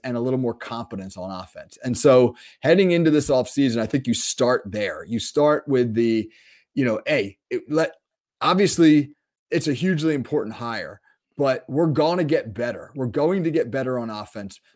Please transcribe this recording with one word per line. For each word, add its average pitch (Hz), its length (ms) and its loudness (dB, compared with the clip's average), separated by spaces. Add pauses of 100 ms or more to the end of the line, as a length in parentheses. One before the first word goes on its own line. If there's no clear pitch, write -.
and 127 100 -4
a 117 60 -4
little 127 180 0
more 120 140 -2
competence 107 640 -12
on 92 140 -12
offense. - 520 -16
And 123 140 -2
so 127 400 6 (240)
heading 180 300 4
into 170 200 4
this 151 180 2
offseason, 127 500 0
I 110 80 -2
think 131 200 -2
you 117 60 0
start 123 520 0
there. 92 400 -6
You 113 140 -4
start 147 480 0
with 123 260 0
the, 113 380 0 (440)
you 139 100 0
know, 110 200 0
hey, 110 320 -2 (120)
it, 120 200 -4
let, 151 220 0 (500)
obviously 156 720 4 (360)
it's - 160 0
a 147 60 0
hugely 160 400 0
important 117 420 -4
hire, 107 460 -10 (360)
but 131 300 0
we're 151 200 0
gonna 156 360 2
get 143 300 -2
better. 117 420 -8
We're 131 120 -4
going 160 360 0
to 160 80 -2
get 151 200 -2
better 127 280 -4
on 117 100 -6
offense. 104 500 -12 (160)